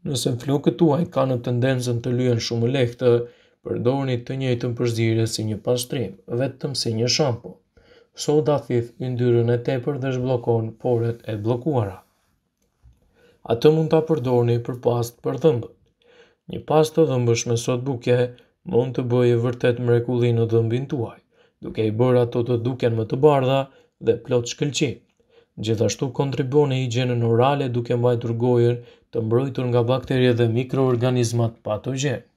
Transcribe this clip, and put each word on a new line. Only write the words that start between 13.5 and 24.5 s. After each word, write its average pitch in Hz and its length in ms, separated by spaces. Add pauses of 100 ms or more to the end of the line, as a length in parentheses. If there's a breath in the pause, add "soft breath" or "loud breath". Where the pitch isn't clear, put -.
mund 160 200
ta 160 120
përdorni 120 560
për 120 200
pastë 120 440
për 135 160
dhëmbët. 135 380 (720 soft breath)
Një - 140
pastë 156 320
të 160 120
dhëmbësh 123 400
me 117 120
sod 127 240
buke 123 360 (420 loud breath)
mund 131 340
të 127 120
bëjë 120 320
vërtet 123 400
mrekulli 120 520
në 117 160
dhëmbin 113 400
tuaj, 120 300 (440 soft breath)
duke 110 220
i 107 80
bërë 123 360
ato 120 160
të 120 160
duken 120 360
më 110 120
të 139 120
bardha 135 400 (420 soft breath)
dhe 117 180
plot 123 320